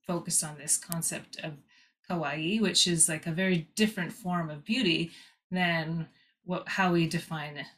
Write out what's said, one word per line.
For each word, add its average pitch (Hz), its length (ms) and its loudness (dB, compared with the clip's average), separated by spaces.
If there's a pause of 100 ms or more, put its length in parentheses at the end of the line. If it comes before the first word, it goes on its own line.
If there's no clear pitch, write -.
focused 170 380 0
on 151 140 -8
this 143 180 0
concept - 640 -4
of 160 120 -8 (560)
kawaii, 160 500 -2
which 180 280 4
is, 165 200 4
like, 160 200 -4
a 165 40 -2
very 180 440 2
different 202 360 0
form 175 380 -2
of 151 160 -12
beauty 170 460 2 (400)
than 165 560 0 (360)
what, 175 240 -4
how 185 240 2
we 170 160 6
define 151 500 -6
it 139 100 -10 (100)